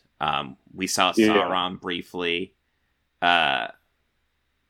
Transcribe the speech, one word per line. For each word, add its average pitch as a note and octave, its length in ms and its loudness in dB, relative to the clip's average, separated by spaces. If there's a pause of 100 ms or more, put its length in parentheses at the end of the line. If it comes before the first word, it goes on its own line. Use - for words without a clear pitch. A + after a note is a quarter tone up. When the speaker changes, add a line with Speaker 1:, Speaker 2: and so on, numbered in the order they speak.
(200)
Speaker 1:
Um, C#2+ 380 -4 (160)
we F#2 140 -6
saw F#2 280 2
Speaker 2:
Yeah. A2 180 6
Speaker 1:
Sauron F#2 480 0
briefly. F2+ 720 -6 (680)
Uh, D#2 460 2 (1040)